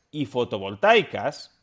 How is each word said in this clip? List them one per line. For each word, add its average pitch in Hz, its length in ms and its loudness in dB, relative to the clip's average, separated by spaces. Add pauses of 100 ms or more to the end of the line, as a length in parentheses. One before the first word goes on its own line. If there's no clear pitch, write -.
(120)
y 147 140 -6
fotovoltaicas 120 1400 0